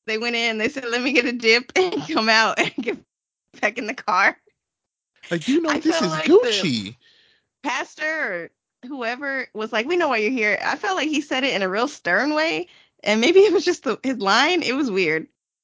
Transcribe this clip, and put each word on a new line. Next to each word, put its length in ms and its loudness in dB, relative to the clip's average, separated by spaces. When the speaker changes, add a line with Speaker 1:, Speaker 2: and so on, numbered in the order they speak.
Speaker 1:
They 120 -4
went 180 -4
in, 220 -2
they 100 0
said, 220 -8
"Let 120 -2
me 100 -2
get 140 2
a 60 -2
dip," 400 2
<laughs> 40 -6
and 320 0
come 200 0
out 300 4
and 220 -2
get 180 -6
back 180 -2
in 80 -6
the 80 -6
car. 420 0
Speaker 2:
Like, 160 -4
you 140 2
know, 100 0
Speaker 1:
I 100 0
Speaker 2:
this 200 0
Speaker 1:
feel 80 0
Speaker 2:
is 20 -4
Speaker 1:
like 160 -4
the 60 4
Speaker 2:
Gucci. 640 2
Speaker 1:
pastor 880 -6
or 60 -16
whoever 680 -6
was 180 -8
like, 140 0
"We 100 0
know 120 2
why 100 0
you're 140 0
here." 320 0
I 120 -2
felt 200 -4
like 120 -2
he 120 0
said 240 -2
it 100 0
in 80 -2
a 60 0
real 180 0
stern 480 0
way, 320 -2
and 160 2
maybe 200 6
<laughs> 0 -
it 120 8
was 120 2
just 200 -2
the, 180 -2
his 160 -2
line. 440 2
It 120 -2
was 160 -2
weird. 380 0